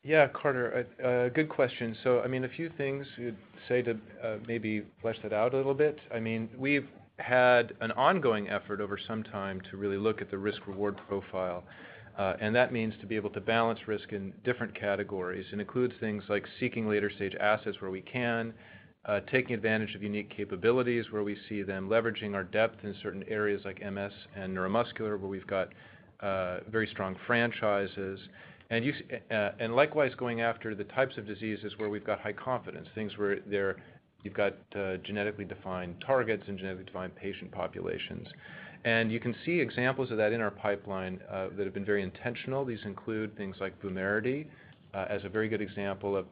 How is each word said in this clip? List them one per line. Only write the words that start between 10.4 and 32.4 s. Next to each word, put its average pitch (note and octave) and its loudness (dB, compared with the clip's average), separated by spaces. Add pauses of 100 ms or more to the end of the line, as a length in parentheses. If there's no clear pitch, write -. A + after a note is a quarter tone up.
profile, F#2 -2 (520)
uh, F#2+ 2
and A2 2
that B2 6
means A2+ 0
to G2+ -12
be A2 -2
able G2+ -2
to G2+ -6
balance A2+ 4
risk G#2+ -4
in G2 -6 (140)
different A#2+ 0
categories. F#2+ -2
It G2+ -4
includes B2 0
things G#2+ -2
like G#2 2 (160)
seeking A#2 0
later-stage G2+ 2
assets G#2+ 2
where F#2+ -6
we F#2+ -6
can, A#2 -2 (500)
uh, G#2 2 (100)
taking C3 2
advantage A2 2
of F#2+ -10
unique G#2 -2
capabilities A2+ 2
where G#2+ 0
we G2+ -2 (120)
see G#2 -2
them, F#2+ -4
leveraging A2 2
our F#2+ 0
depth G#2+ 2
in G2 -4
certain F#2+ -6
areas G#2 0
like G2 -8
M G2+ -6
S G2+ -6 (200)
and F#2+ -6
neuromuscular, G#2 0
where F#2+ -6
we've F#2+ -6
got, F#2+ -2 (480)
uh, F#2 -2 (100)
very A2 2
strong F#2+ -4 (100)
franchises, G2+ 2 (540)
and A#2 2
you C#3 2
s-, - -8 (100)
uh, G#2 2
and A#2 0
likewise D3 6
going A#2 -2
after A2+ 0
the G2+ -6
types C3 0
of G#2 -8
diseases G#2 -6
where G#2+ -2
we've G2+ -4
got G#2 0
high G#2+ -4
confidence, G2+ -6